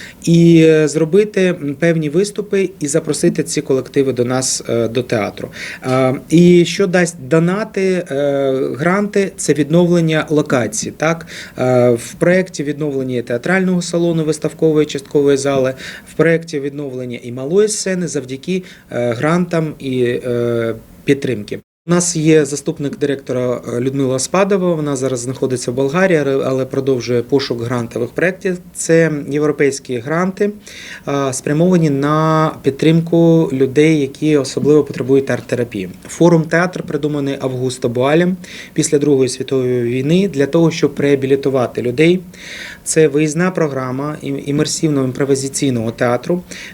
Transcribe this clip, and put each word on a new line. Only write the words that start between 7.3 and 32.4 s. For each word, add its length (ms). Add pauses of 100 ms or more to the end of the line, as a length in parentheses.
е, 40 (840)
гранти, 600
це 160
відновлення 760
локації. 680
Так? 300 (320)
Е, 300
в 240
проєкті 500
відновлення 580
театрального 600
салону, 420
виставкової 600
часткової 520
зали, 360 (380)
в 20
проєкті 460
відновлення 640
і 80
малої 360
сцени 400
завдяки, 560 (280)
е, 220
грантам 640
і, 240
е, 720 (280)
підтримки. 560 (280)
У 40
нас 240
є 300
заступник 520
директора, 720
е, 120
Людмила 400
Спадова, 560
вона 200
зараз 240
знаходиться 520
в 20
Болгарії, 520
але, 200
але 200
продовжує 560
пошук 400
грантових 480
проєктів. 480 (160)
Це 380 (180)
європейські 680
гранти, 520 (580)
е, 260
спрямовані 560
на 640 (120)